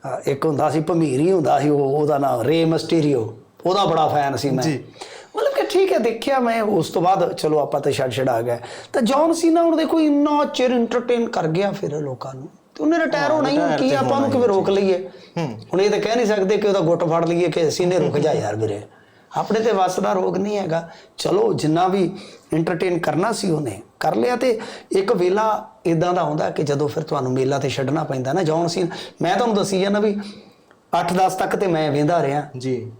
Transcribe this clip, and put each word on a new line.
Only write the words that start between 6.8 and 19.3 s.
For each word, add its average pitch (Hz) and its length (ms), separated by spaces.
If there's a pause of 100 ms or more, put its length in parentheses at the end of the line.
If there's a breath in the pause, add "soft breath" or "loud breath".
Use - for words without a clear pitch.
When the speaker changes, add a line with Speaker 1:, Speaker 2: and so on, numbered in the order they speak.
Speaker 1:
ਤੋਂ - 120
ਬਾਅਦ 175 320
ਚਲੋ 151 260
ਆਪਾਂ 139 220
ਤਾਂ 143 100
ਛੱਡ 131 200
ਛਡਾ 123 300
ਗਏ। 120 160 (360 loud breath)
ਤਾਂ 285 80
ਜੌਨ 277 320
ਸੀਨਾ 330 280
ਹੁਣ 330 160
ਦੇਖੋ 320 220
ਇੰਨਾ 294 460
ਚਿਰ 254 260
ਐਂਟਰਟੇਨ 240 580
ਕਰ 180 180
ਗਿਆ 190 240
ਫਿਰ 156 280
ਲੋਕਾਂ 135 340
ਨੂੰ, 131 160 (260)
ਤੇ 302 80
ਉਹਨੇ 320 160
ਰਿਟਾਇਰ 285 300
Speaker 2:
ਹਾਂ, 311 80
Speaker 1:
ਹੋਣਾ 269 120
ਹੀ, 285 60
Speaker 2:
ਰਿਟਾਇਰ 302 240
Speaker 1:
ਕੀ 262 100
Speaker 2:
ਤੇ 277 60
Speaker 1:
ਆਪਾਂ 269 140
ਉਹਨੂੰ 277 120
Speaker 2:
ਹੋਣਾ 277 100
Speaker 1:
ਕਿਵੇਂ 247 120
Speaker 2:
ਹੀ 240 40
Speaker 1:
ਰੋਕ 196 220
Speaker 2:
ਜੀ। 196 60
Speaker 1:
ਲਈਏ? 190 340 (280 loud breath)
Speaker 2:
ਹੂੰ। 127 220 (140)
Speaker 1:
ਹੁਣ 180 80
ਇਹ 202 80
ਤਾਂ 196 100
ਕਹਿ 220 160
ਨਹੀਂ 247 100
ਸਕਦੇ 202 320
ਕਿ 208 100
ਉਹਦਾ 196 120
ਗੁੱਟ 170 240
ਫੜ 170 220
ਲਈਏ 170 220
ਕਿ 156 240
ਸੀਨੇ 180 280
ਰੁਕ - 180
ਜਾ 147 160
ਯਾਰ - 220
ਵੀਰੇ, 104 260 (560 soft breath)